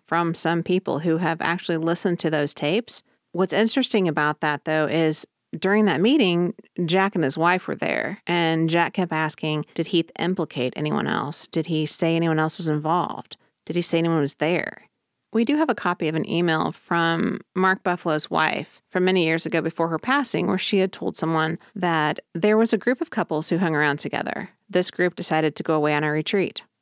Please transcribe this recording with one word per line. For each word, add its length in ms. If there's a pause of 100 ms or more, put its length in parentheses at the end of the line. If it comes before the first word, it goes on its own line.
from 300
some 300
people 340
who 200
have 220
actually 380
listened 420
to 100
those 240
tapes. 500 (260)
What's 220
interesting 560
about 320
that, 240
though, 220
is 380 (320)
during 280
that 160
meeting, 540 (300)
Jack 300
and 80
his 160
wife 300
were 80
there, 500
and 420
Jack 260
kept 180
asking, 520 (100)
"Did 120
Heath 320
implicate 560
anyone 320
else? 400
Did 200
he 200
say 300
anyone 240
else 180
was 100
involved? 680 (280)
Did 120
he 60
say 160
anyone 200
was 160
there?" 540 (440)
We 120
do 120
have 120
a 60
copy 320
of 80
an 160
email 400
from 680 (160)
Mark 260
Buffalo's 480
wife 580
from 160
many 200
years 200
ago 160
before 280
her 100
passing, 480
where 120
she 200
had 140
told 240
someone 420 (160)
that 460 (140)
there 220
was 160
a 60
group 220
of 100
couples 380
who 100
hung 160
around 240
together. 520 (200)
This 220
group 240
decided 400
to 80
go 100
away 180
on 120
a 80
retreat. 500 (200)